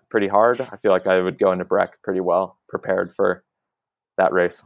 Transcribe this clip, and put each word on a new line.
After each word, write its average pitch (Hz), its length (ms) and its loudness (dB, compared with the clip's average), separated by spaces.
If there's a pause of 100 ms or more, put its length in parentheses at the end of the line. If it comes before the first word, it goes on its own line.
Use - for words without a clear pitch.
pretty 101 200 0
hard, 117 320 2
I 127 160 -12
feel 101 160 0
like 92 140 0
I 92 140 2
would 90 180 -2
go 95 120 2
into 90 140 -2
Breck 92 380 -2
pretty 92 180 -4
well 90 380 -2 (100)
prepared 92 440 -4
for 95 300 -2 (760)
that 92 140 2
race. 87 340 -2